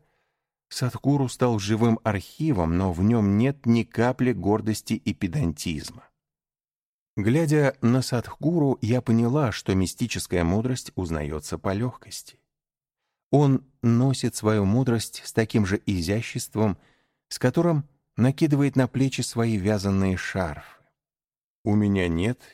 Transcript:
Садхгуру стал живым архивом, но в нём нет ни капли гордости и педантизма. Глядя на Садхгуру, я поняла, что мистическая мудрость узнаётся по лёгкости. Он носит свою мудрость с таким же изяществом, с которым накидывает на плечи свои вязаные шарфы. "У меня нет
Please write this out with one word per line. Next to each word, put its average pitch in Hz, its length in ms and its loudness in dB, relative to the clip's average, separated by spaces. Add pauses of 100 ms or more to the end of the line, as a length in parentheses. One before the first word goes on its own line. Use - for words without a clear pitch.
(680)
Садхгуру 131 600 -2
стал 120 300 0
живым 110 460 2
архивом, 98 720 -2
но 92 140 0
в 82 100 -2
нём 104 360 2
нет 139 280 -2
ни 117 160 4
капли 123 500 0
гордости 104 600 -2
и 104 220 -4
педантизма. 80 920 -4 (1120)
Глядя 143 640 2
на 123 220 2
Садхгуру, 139 800 -2
я 123 180 0
поняла, 120 500 2
что - 240 -2
мистическая 92 680 -2
мудрость 110 500 -2
узнаётся 78 640 -6
по 98 140 -4
лёгкости. - 680 -8 (920)
Он 139 320 4 (180)
носит 120 540 2
свою 107 280 2
мудрость 117 600 0
с - 80 -14
таким 110 340 0
же 98 200 -2
изяществом, 104 920 -2 (500)
с - 120 -14
которым 156 480 0 (280)
накидывает 139 600 2
на 131 100 4
плечи 131 360 -2
свои 117 340 -2
вязаные 95 600 0
шарфы. - 600 -6 (840)
"У 104 100 0
меня 98 340 2
нет 87 320 0 (140)